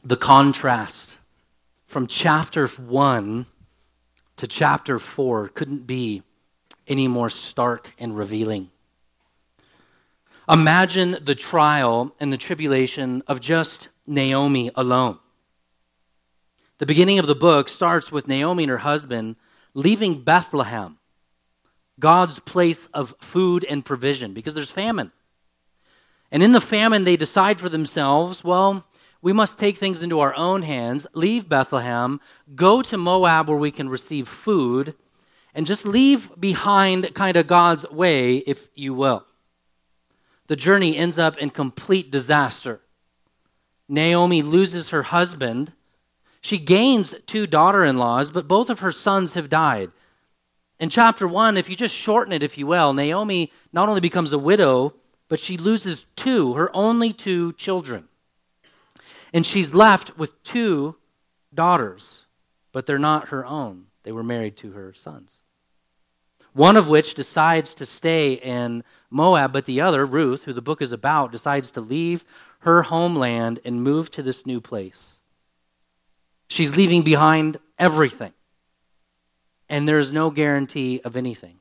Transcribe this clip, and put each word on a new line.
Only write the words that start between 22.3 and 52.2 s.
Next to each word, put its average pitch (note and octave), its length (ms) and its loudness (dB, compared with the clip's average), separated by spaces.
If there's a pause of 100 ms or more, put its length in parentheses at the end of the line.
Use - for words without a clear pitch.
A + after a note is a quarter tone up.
place E3+ 540 -2
of C#3+ 260 -6
food F3 460 0
and C#3+ 180 -6
provision, B2+ 500 -6
because A2+ 200 -10
there's D3+ 180 -8
famine. G3 400 -6 (1200)
And D3+ 100 2
in A3+ 120 8
the A#3 80 8
famine, G#3+ 420 2
they F3+ 140 4
decide G3 420 0
for F3+ 80 -8
themselves, D#3+ 800 -2
"Well, F#3+ 400 0 (360)
we F#3 120 0
must G#3+ 260 0
take G3+ 180 -2
things F#3 240 -6
into E3 200 -2
our C3+ 140 0
own F3+ 260 -2
hands, C3+ 520 -6
leave F#3+ 360 -2
Bethlehem, B2+ 720 -2 (340)
go G3 260 4
to A3+ 160 -8
Moab E3+ 520 2
where D3+ 80 0
we D3 120 0
can C3+ 200 -8
receive C3 400 -8
food, C#3+ 680 -2 (580)
and D#3 140 -6
just G#3 180 -4
leave A#3+ 540 2
behind F#3+ 760 0
kind F#3+ 220 -2
of E3 100 4
God's F3 460 4
way, C#3+ 460 2
if - 360 -8
you C3+ 200 -10
will." B2+ 320 0 (1200)
The D#3 80 0
journey E3 400 2
ends E3 220 -2
up D#3+ 200 0
in D3 120 -6
complete D3 600 -4
disaster. C3 720 -2 (1080)
Naomi E3+ 520 2
loses E3+ 480 0
her D3+ 140 -2
husband. D3+ 720 -2 (680)
She G#3 160 -4
gains G3+ 560 4 (120)
two G#3+ 200 -4
daughter-in-laws, D3+ 840 2
but E3 160 -6
both G#3+ 220 2
of A3 100 -6
her F#3 140 -4
sons G3 400 -2
have D#3 160 -8
died. C3+ 420 0 (880)
In D#3+ 100 -4
chapter A3+ 380 2
one, G3+ 300 2
if F3 120 -4
you F#3 60 -10
just A3 180 -4
shorten G#3+ 380 0